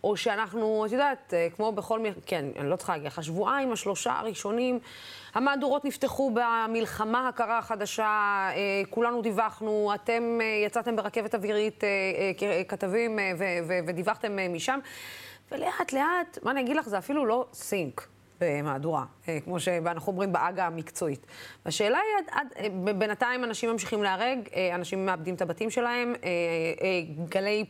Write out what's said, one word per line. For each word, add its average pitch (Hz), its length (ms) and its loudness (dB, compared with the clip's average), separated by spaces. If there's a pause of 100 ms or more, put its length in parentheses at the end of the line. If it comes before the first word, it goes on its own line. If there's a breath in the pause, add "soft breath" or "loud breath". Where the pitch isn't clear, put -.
או 202 120 2
שאנחנו, 214 680 0
את 214 60 0
יודעת, 269 420 0
אה, 170 220 4
כמו 220 160 2
בכל 208 260 -2
מ-, 208 280 -2
כן, 160 180 0 (140)
אני 143 120 -2
לא 180 60 2
צריכה 180 160 -4
להגיד 151 140 -4
לך, 143 120 -6
השבועיים, 208 540 0
השלושה 202 400 -2
הראשונים, 226 680 -2 (560 loud breath)
המהדורות 277 500 2
נפתחו 269 500 0
במלחמה 226 920 2
הקרה 233 300 2
החדשה, 220 460 -2 (500)
אה, 196 360 2
כולנו 240 320 2
דיווחנו, 214 720 0
אתם, 233 460 0
אה, 220 60 2 (200)
יצאתם 226 300 0
ברכבת 208 380 0
אווירית, 208 500 2
אה, 208 40 4
אה, 190 480 2
כ-, 185 340 2
כתבים, 214 480 0
אה, 190 200 2
ו-, 190 60 0 (240)
ו-, 180 180 2
ודיווחתם, 196 520 -2
אה, 185 100 0
משם, 175 300 0 (720 loud breath)
ולאט - 400 -2
לאט, 339 500 2
מה - 80 2
אני 269 100 2
אגיד 254 160 2
לך, 302 120 0
זה 202 100 0
אפילו 285 280 0
לא 233 260 2
סינק - 540 -4 (340)
במהדורה, 147 640 0 (240)
אה, 160 160 -2
כמו 175 160 -4
שאנחנו 170 520 0
אומרים 190 200 0
בעגה 175 340 2
המקצועית. 160 600 -4 (380 loud breath)
והשאלה 220 340 2
היא, 415 200 2
עד, 339 120 0
עד, 285 160 0 (100)
אה, 208 120 -4 (160)
ב-, 202 140 2
בינתיים 240 460 0
אנשים 226 260 -2
ממשיכים 208 320 -2
להרג, 202 360 2 (160)
אה, 180 200 2
אנשים 190 320 -2
מאבדים 180 280 0
את 175 80 -2
הבתים 180 280 -2
שלהם, 240 440 0 (100)
אה, 175 40 -2 (520)
אה, 180 200 2 (280)
גלי 202 420 0